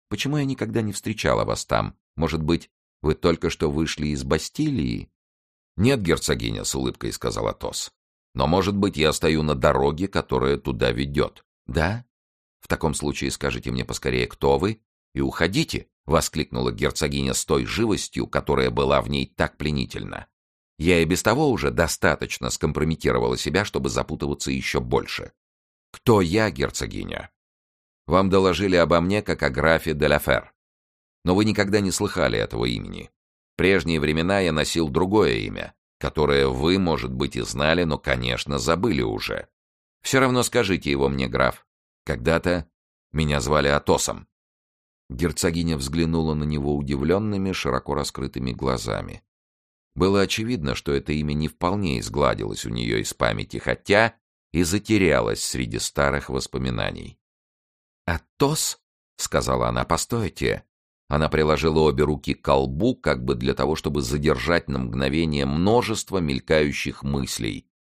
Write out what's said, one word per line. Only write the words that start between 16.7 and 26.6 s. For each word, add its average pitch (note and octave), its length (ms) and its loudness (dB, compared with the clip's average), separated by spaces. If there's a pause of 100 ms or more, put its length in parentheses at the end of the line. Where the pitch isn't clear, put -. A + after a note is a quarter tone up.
герцогиня C#2 640 -2
с - 100 -2
той C#2 200 0
живостью, F2 640 -2
которая C2 440 0
была C2+ 320 2
в - 60 -8
ней C#2 180 -2
так - 300 -4
пленительна. A#1+ 720 -4 (520)
«Я E2+ 220 4
и E2 40 6
без E2+ 180 0
того C#3 280 2
уже D2 200 0
достаточно D2+ 800 -2
скомпрометировала C#2+ 840 0
себя, D#2+ 280 0
чтобы C#2 240 -4
запутываться C#2+ 600 -4
ещё C2+ 300 -2
больше». A#1+ 520 -4 (600)
«Кто A2 280 4
я, G2 300 2
герцогиня?» G1+ 800 -6 (760)